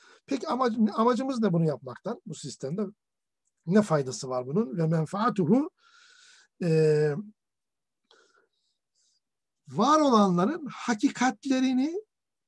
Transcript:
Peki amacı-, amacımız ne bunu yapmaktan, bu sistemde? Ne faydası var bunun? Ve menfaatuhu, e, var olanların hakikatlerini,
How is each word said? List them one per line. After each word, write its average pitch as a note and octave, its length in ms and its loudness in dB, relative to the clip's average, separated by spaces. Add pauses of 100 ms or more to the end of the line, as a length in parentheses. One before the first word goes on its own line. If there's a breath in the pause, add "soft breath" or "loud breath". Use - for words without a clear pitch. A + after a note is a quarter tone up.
(260 soft breath)
Peki C4 220 -6
amacı-, A#3+ 460 0
amacımız B3 480 0
ne G3+ 120 2
bunu E3 120 2
yapmaktan, C#3 600 -6
bu E3+ 100 -14
sistemde? C#3+ 460 -8 (840)
Ne G3 160 4
faydası C#3 480 -2
var B2+ 180 -6
bunun? G#3+ 300 -2
Ve D#3+ 100 0
menfaatuhu, G3 840 0 (920 soft breath)
e, D#3 480 2 (2500 soft breath)
var A#3 320 2
olanların A#3 720 4
hakikatlerini, C4 1300 -2 (460)